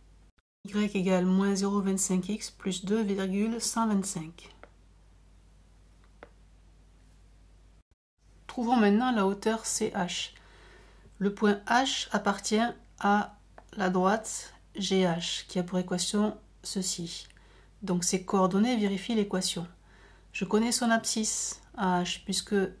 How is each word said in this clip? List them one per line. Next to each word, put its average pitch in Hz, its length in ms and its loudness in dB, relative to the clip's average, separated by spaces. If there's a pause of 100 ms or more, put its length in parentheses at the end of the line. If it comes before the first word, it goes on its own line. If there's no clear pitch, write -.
(640)
Y 208 320 -2
égale 185 280 2
moins 190 300 4
zéro 202 260 0
vingt-cinq 185 480 0
x 214 220 -6
plus 180 340 -6
deux 220 180 0
virgule 202 580 -2
cent 226 260 -2
vingt-cinq. 190 640 -4 (4000)
Trouvons 240 300 -2
maintenant 220 340 6
la 208 160 2
hauteur 220 400 -2
C - 300 -2
H. 175 340 -4 (880)
Le 202 160 0
point 208 320 2
H 269 460 2
appartient 208 480 0 (400)
à 202 360 2 (400)
la 190 140 0
droite 190 640 0 (220)
G 190 260 2
H, 170 460 -2
qui - 100 -6
a 175 60 0
pour 180 160 -2
équation 208 560 -2 (260)
ceci. - 640 -6 (560)
Donc 180 220 0
ses 185 200 0
coordonnées 196 520 2
vérifient 208 400 0
l'équation. 185 500 -2 (640)
Je - 120 -6
connais 220 260 2
son 233 220 2
abscisse - 720 -2 (140)
à 185 260 2
H, - 220 -6
puisque - 300 -4 (260)